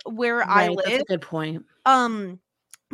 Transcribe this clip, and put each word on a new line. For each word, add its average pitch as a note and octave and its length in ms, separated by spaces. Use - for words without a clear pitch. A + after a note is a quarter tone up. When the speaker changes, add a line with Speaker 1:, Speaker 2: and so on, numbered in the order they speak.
Speaker 1:
where A#3 420
I G3 220
Speaker 2:
Right, F3 80
that's F#3+ 120
a A#3 100
Speaker 1:
live, C#4+ 80
Speaker 2:
good F3+ 160
point. D#3+ 420
Speaker 1:
um, A3 540